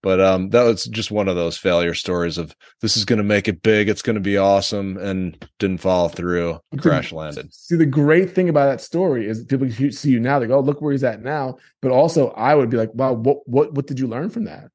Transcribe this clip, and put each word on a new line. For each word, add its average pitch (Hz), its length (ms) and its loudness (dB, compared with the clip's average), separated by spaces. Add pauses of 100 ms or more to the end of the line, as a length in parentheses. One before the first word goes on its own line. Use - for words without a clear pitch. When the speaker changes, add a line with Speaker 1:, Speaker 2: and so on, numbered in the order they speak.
Speaker 1:
But, 95 200 2
um, 95 300 2
that 117 120 6
was 117 220 2
just 110 260 -8
one 104 160 -2
of 92 80 -2
those 85 240 -4
failure 87 340 0
stories 85 460 -4
of, 80 160 -10 (280)
"This 110 140 -2
is 101 80 -2
gonna 107 200 0
make 101 240 2
it 92 140 -4
big. 107 260 4
It's 101 120 -2
gonna 110 200 -2
be 98 180 0
awesome," 98 580 2
and 92 400 -6 (220)
didn't 95 200 -2
follow 90 300 2
through, 87 440 -4 (180)
Speaker 2:
But - 120 -10
the 85 60 2
Speaker 1:
crash 80 240 0
landed. 78 400 -12
Speaker 2:
See, - 220 -6
the 160 100 4
great 151 460 4
thing 185 180 0
about 147 180 4
that 139 140 0
story 151 460 -2
is 113 180 -6
people 135 220 -2
who 131 240 -2
see 143 220 -2
you 117 80 2
now, 135 180 0
they 120 80 -2
go, 123 120 4
"Oh, - 20 4
look 143 200 -2
where 151 120 -2
he's 135 100 -2
at 110 200 -2
now." 131 340 -6 (260)
But 127 80 0
also, 139 400 4
I 123 240 2
would 131 160 4
be 123 60 0
like, 110 180 -2
"Wow, 131 200 0
what, 131 240 0 (100)
what, 147 260 0
what 139 140 -4
did 131 100 -6
you 131 80 -2
learn 123 240 -6
from 233 140 -6
that? 151 300 -14